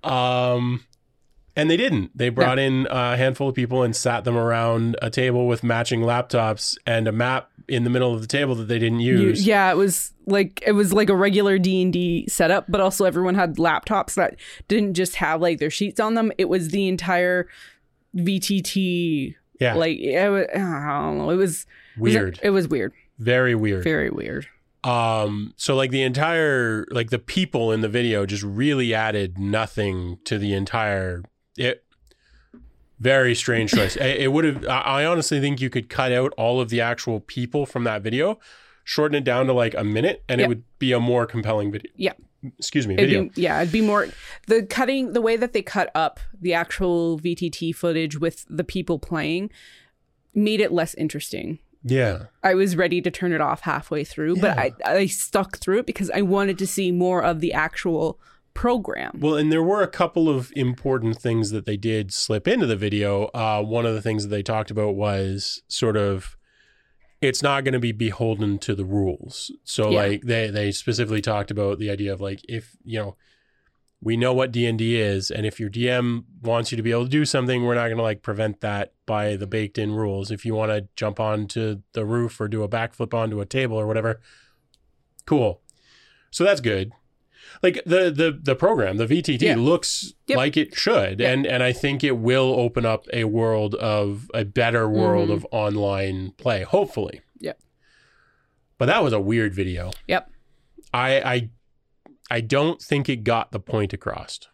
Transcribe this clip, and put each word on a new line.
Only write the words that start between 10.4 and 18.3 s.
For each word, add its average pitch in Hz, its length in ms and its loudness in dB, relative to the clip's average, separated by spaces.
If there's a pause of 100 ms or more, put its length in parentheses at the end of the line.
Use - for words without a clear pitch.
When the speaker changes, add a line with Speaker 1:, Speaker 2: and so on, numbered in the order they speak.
Speaker 2:
it 214 60 4
was 202 200 4
like 208 180 4
a 202 60 6
regular 196 440 4
D 185 220 4
and 180 120 4
D 175 340 0
setup, 180 400 2
but 196 140 2
also 190 240 2
everyone 180 300 2
had 175 220 2
laptops 170 580 0
that - 220 0 (300)
didn't 202 280 2
just 180 220 -2
have, 160 240 0
like, 170 180 2
their 147 100 0
sheets 202 300 -4
on 220 160 2
them. 220 220 2
It 190 120 2
was 175 200 0
the 196 180 0
entire 180 600 0 (680)
V 180 260 0